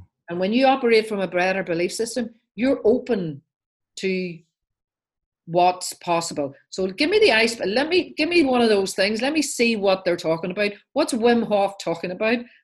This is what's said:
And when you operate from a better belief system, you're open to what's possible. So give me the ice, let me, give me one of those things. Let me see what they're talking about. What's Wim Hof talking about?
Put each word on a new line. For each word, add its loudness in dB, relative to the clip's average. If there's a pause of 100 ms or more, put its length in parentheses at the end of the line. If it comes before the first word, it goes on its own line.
(300)
And -4
when 0
you 4
operate 4
from -4
a -2
better 0
belief -2
system, -6 (200)
you're 0
open 0 (540)
to -4 (1080)
what's 0
possible. -4 (160)
So -4
give -2
me 4
the 6
ice, 2
let -2
me, 0
give 0
me 4
one 2
of 4
those 0
things. 0
Let -2
me 0
see 0
what 0
they're 0
talking -2
about. -2 (200)
What's -2
Wim 2
Hof 0
talking -6
about? -2 (260)